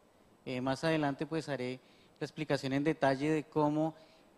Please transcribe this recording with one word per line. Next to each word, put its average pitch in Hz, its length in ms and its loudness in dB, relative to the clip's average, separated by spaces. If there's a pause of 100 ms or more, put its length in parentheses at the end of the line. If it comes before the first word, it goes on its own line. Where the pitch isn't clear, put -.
(460)
Eh, 127 140 -4
más 135 240 -2
adelante, 151 420 2
pues, 156 220 -4
haré 127 320 -4 (400)
la 156 40 -6
explicación 139 480 -2
en 143 120 2
detalle 143 440 2
de 156 140 2
cómo 151 500 0 (460)